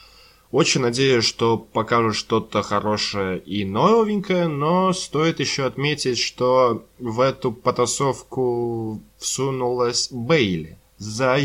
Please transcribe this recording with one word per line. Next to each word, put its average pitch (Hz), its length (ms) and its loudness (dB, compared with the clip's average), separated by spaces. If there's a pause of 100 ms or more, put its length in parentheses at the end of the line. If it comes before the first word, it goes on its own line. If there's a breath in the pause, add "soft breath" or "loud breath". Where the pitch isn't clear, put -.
(520 soft breath)
Очень 131 300 2
надеюсь, 120 440 2
что 113 320 2
покажут 113 580 0
что-то 107 480 -2
хорошее 101 760 -2
и 101 260 -6
новенькое, 185 800 2
но 170 460 0
стоит 160 480 -2
еще 135 260 -2
отметить, 135 500 -2
что 127 680 2 (140)
в 117 200 -4
эту 127 320 0
потасовку 120 1500 -2 (160)
всунулась 123 960 -2
Бейли, 113 640 0 (200)
за-, 123 480 0